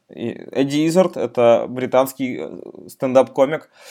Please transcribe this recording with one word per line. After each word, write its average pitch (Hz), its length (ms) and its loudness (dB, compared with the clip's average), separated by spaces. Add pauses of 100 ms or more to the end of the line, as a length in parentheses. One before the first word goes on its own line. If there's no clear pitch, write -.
И 113 200 -10
Эдди 143 580 -2
Иззард — 170 300 2
это 117 520 2
британский, 127 680 -2
э, - 500 -14
стендап-комик. 131 800 0 (220)